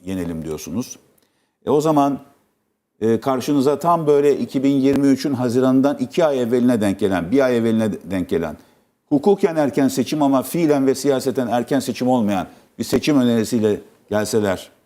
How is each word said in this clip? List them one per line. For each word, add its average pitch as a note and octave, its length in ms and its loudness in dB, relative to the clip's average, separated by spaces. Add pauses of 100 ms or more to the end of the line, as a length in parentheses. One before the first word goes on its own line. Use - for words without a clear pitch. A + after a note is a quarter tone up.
yenelim E2+ 400 -6
diyorsunuz. D#2+ 540 -8 (680)
E, - 40 -2
o D3 100 2
zaman, C#3+ 380 2 (800)
e, A2 200 2
karşınıza C3+ 580 0
tam E3+ 280 0
böyle C#3+ 320 4
iki C3 260 -4
bin C#3 60 4 (100)
yirmi C#3 260 2
üçün C#3 280 0
Haziran'dan B2+ 680 2
iki B2+ 240 -2
ay C#3 180 0
evveline A#2+ 380 2
denk G2 200 0
gelen, F#2 300 -2
bir C3+ 140 4
ay B2+ 120 2
evveline A2+ 360 0
de-, - 180 -10
denk F#2 180 -4
gelen, E2 280 -4 (520)
hukuken E3+ 480 2
erken C#3+ 320 0
seçim C3+ 340 -2
ama C#3 200 2
fiilen C#3+ 440 0
ve C3+ 80 2
siyaseten C3 520 -2
erken A#2+ 340 -2
seçim B2+ 280 -4
olmayan G#2 380 0 (320)
bir A2 60 -4
seçim C3+ 360 0
önerisiyle A2 600 0 (300)
gelseler A2+ 600 -2 (160)